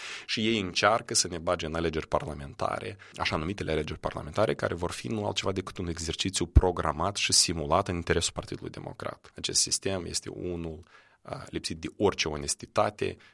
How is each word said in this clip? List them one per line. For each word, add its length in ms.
Și 200
ei 140
încearcă 540
să 140
ne 100
bage 280
în 80
alegeri 340
parlamentare, 880
așa 200
numitele 360
alegeri 260
parlamentare, 560
care 200
vor 160
fi 180
nu 180
altceva 260
decât 260
un 100
exercițiu 580
programat 720
și 160
simulat 560
în 60
interesul 380
Partidului 380
Democrat. 640
Acest 240
sistem 440
este 240
unul, 540
a, 280
lipsit 280
de 180
orice 320
onestitate 880